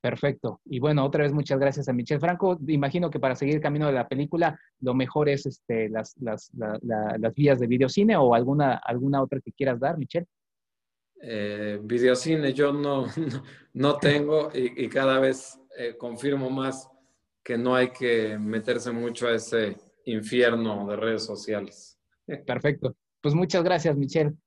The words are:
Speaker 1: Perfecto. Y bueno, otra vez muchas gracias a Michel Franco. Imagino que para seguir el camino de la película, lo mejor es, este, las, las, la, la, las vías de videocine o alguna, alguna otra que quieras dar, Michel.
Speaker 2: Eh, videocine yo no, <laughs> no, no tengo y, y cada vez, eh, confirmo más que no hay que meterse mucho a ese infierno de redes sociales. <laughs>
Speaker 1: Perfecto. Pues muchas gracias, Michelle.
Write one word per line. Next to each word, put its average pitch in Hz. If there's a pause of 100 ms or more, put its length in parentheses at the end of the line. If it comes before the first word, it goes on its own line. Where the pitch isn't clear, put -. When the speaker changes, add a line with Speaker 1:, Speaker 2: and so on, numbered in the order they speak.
Speaker 1:
Perfecto. 123
Y 127
bueno, 151
otra 147
vez 143
muchas 143
gracias 139
a 127
Michel 123
Franco. 175
Imagino 151
que 151
para 127
seguir 143
el 151
camino 151
de 143
la 123
película, 151 (220)
lo 127
mejor 131
es, 139
este, 113
las, 110
las, 110
la, 110
la, 110
las 110
vías 139
de 120
videocine 135
o 123
alguna, 131
alguna 135
otra 131
que -
quieras 131
dar, 147
Michel. 160 (960)
Speaker 2:
Eh, 104
videocine 127
yo 143
no, 143
<laughs> 107
no, 139 (300)
no 143
tengo 147
y, 127
y 110
cada 135
vez, 131 (180)
eh, 120
confirmo 131
más 135 (540)
que 120
no 123
hay 127
que 110
meterse 117
mucho 117
a 117
ese 110 (280)
infierno 113
de 104
redes 110
sociales. - (280)
<laughs> 147
Speaker 1:
Perfecto. 131 (240)
Pues 147
muchas 175
gracias, 165
Michelle. 147 (120)